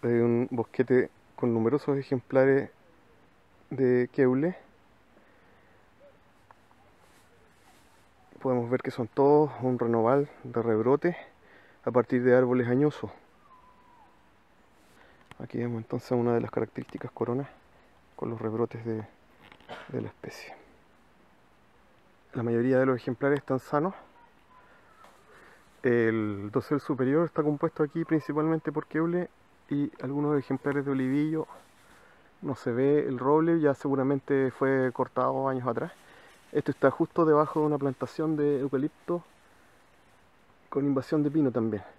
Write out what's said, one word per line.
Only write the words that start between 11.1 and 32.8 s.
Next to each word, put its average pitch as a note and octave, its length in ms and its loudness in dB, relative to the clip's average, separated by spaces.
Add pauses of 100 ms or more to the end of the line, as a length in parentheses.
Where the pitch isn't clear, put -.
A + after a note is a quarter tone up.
a B2 60 -2
partir A#2+ 320 2
de B2 140 6
árboles B2+ 320 2
añosos. C3 420 0 (2250)
Aquí A#2+ 180 -8
vemos A#2+ 200 -4
entonces A#2 340 -6
una A#2+ 220 2
de A#2 60 2
las A#2+ 120 -6
características - 580 -6
coronas B2+ 380 -4 (680)
con - 160 -8
los A2+ 100 -8
rebrotes A2+ 440 -4
de, A2 180 -6 (880)
de B2 140 -8
la G#2+ 60 -10
especie. - 460 -16 (1800)
La A#2+ 120 -6
mayoría A#2+ 340 2
de C3 80 4
los C3 100 2
ejemplares C#3 440 -2
están C3 180 -2
sanos. D#3 360 -2 (1900)
El A2 680 0
dosel C3+ 300 -2
superior C#3 460 0
está D#3 180 -4
compuesto D3+ 400 -2
aquí D#3+ 200 -4
principalmente D#3 680 -2
por D3+ 140 -6
queule E3+ 420 -2 (420)
y C#3+ 220 -2 (100)
algunos D3 340 -2
ejemplares C#3 480 -2
de C#3 60 -4
olivillo. C#3+ 560 0 (960)
No C#3+ 140 -6
se - 160 -6
ve C#3 340 2